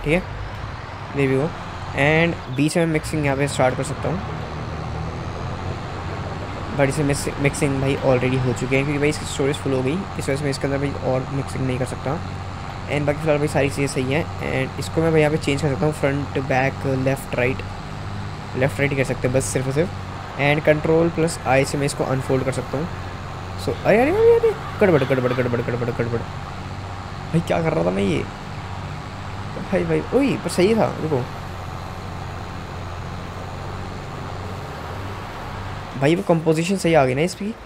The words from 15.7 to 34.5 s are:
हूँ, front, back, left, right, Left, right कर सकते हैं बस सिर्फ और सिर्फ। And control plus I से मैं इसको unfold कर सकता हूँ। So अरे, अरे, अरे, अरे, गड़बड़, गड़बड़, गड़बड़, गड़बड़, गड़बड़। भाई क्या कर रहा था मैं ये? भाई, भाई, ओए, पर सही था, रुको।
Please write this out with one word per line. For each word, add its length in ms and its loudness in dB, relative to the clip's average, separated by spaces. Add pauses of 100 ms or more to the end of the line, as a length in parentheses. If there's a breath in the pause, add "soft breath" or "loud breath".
हूँ, 60 4
front, 460 0
back, 480 0
left, 480 0
right, 240 2 (1000)
Left, 220 2
right 180 2
कर 80 2
सकते 240 0
हैं 80 2
बस 80 4
सिर्फ 220 0
और 60 0
सिर्फ। 180 2 (480)
And 300 4
control 480 4
plus 300 0
I 180 6
से 140 -2
मैं 80 0
इसको 180 0
unfold 400 0
कर 80 0
सकता 260 -4
हूँ। 100 -2 (760)
So 40 0 (180)
अरे, 160 8
अरे, 80 4
अरे, 240 6
अरे, 180 4 (280)
गड़बड़, 240 6
गड़बड़, 280 2
गड़बड़, 280 2
गड़बड़, 300 -2
गड़बड़। 280 0
भाई 1200 -4
क्या 220 0
कर 100 2
रहा 120 2
था 60 4
मैं 120 0
ये? 160 2 (1500)
भाई, 120 2
भाई, 180 2 (120)
ओए, 220 4
पर 120 -4
सही 260 4
था, 120 4 (160)
रुको। 200 0 (4000)